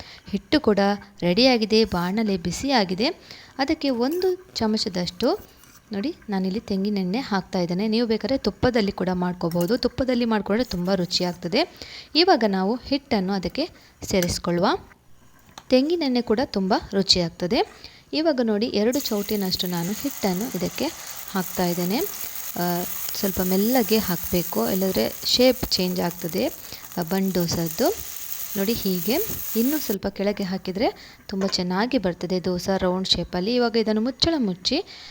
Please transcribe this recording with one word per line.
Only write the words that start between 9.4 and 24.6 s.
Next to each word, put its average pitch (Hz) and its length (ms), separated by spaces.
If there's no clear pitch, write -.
ತುಪ್ಪದಲ್ಲಿ 247 480
ಮಾಡ್ಕೊಂಡ್ರೆ 220 440
ತುಂಬ 180 240
ರುಚಿಯಾಗ್ತದೆ. 180 840
ಇವಾಗ 320 320
ನಾವು 190 280
ಹಿಟ್ಟನ್ನು 214 580
ಅದಕ್ಕೆ 196 360
ಸೇರಿಸ್ಕೊಳ್ಳುವ. 175 640
ತೆಂಗಿನೆಣ್ಣೆ 269 520
ಕೂಡ 233 240
ತುಂಬ 190 280
ರುಚಿಯಾಗ್ತದೆ. 180 640
ಇವಾಗ 294 300
ನೋಡಿ, 214 220
ಎರಡು 240 340
ಚೌಟಿನಷ್ಟು 202 680
ನಾನು 175 240
ಹಿಟ್ಟನ್ನು 208 680
ಇದಕ್ಕೆ 180 280
ಹಾಕ್ತಾ 185 340
ಇದ್ದೇನೆ. 175 340
ಆ, - 840
ಸ್ವಲ್ಪ 190 260
ಮೆಲ್ಲಗೆ 208 560
ಹಾಕಬೇಕು, 185 720